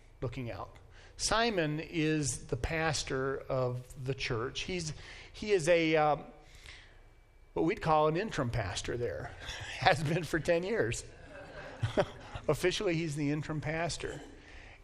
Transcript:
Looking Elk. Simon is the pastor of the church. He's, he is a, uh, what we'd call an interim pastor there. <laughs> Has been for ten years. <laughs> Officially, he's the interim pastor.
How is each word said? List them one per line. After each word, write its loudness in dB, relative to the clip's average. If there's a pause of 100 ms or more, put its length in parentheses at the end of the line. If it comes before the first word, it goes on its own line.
(200)
Looking -6
Elk. -10 (400)
Simon 2
is 0
the -2
pastor 0
of 0 (260)
the -2
church. -2
He's, -4 (380)
he -4
is 6
a, 8
uh, 6 (1400)
what 2
we'd 0
call 6
an 2
interim 0
pastor -2
there. -4 (240)
<laughs> -10
Has 6
been 2
for 0
ten 2
years. 0 (920)
<laughs> -2
Officially, 2
he's -2
the 0
interim -2
pastor. -4 (640)